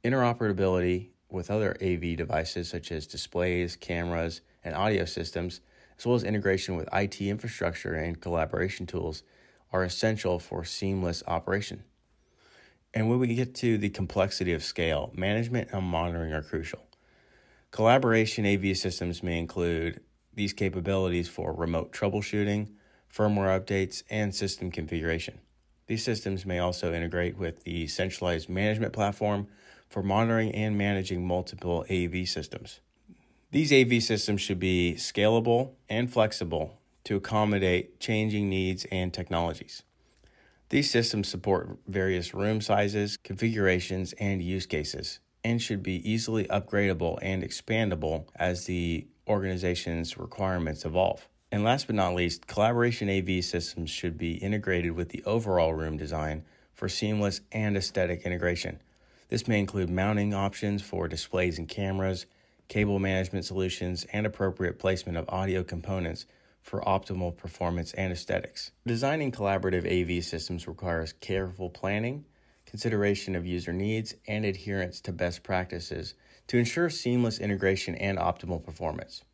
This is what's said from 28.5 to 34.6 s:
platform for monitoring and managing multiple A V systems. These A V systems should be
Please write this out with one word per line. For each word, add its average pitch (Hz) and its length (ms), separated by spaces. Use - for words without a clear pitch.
platform 104 540
for 101 120
monitoring 110 540
and 107 220
managing 95 500
multiple 87 600
A 90 180
V 90 180
systems. - 540
These 143 220
A 131 100
V 120 160
systems 104 420
should 92 180
be 90 380